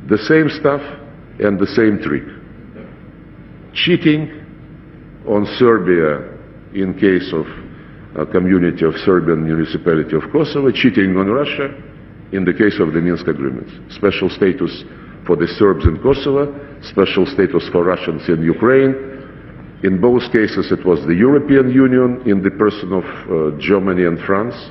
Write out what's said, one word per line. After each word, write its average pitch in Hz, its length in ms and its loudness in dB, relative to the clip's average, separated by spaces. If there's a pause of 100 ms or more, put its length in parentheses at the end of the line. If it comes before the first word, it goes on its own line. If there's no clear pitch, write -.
The 202 80 4
same 160 320 2
stuff 143 320 -2 (580)
and 101 180 0
the 98 100 0
same 110 340 2
trick. 73 220 -4 (1500)
Cheating 156 560 0 (960)
on 104 180 0 (120)
Serbia 85 760 2 (420)
in 95 260 -4
case 92 340 2
of 78 120 -4 (720)
a 78 80 -2
community 90 600 2
of 80 80 2 (120)
Serbian 82 380 2
municipality 80 720 -2
of 76 160 0
Kosovo, 143 400 0
cheating 95 460 2
on 98 100 0
Russia 139 400 -2 (640)
in 95 140 -2
the 87 80 2
case 101 260 2
of 80 140 0
the 80 80 0
Minsk 87 260 -2
agreements. 67 440 -6 (240)
Special 95 340 0
status 92 540 -2 (440)
for 87 80 4
the 82 120 -2 (120)
Serbs 92 260 4
in 80 160 2
Kosovo, 139 540 0 (280)
special 95 420 2
status 87 480 0
for 87 100 2
Russians 87 460 -2
in 82 140 2
Ukraine. 135 520 2 (880)
In 95 160 0
both 120 220 4 (100)
cases, 101 400 0
it 87 140 -2
was 85 220 2
the 85 80 2
European 139 560 4
Union 127 540 2
in 98 160 2
the 98 100 0
person 101 420 -2
of, 90 100 -2
uh, 76 560 -4
Germany 92 460 0
and 85 160 0
France 107 340 -2 (160)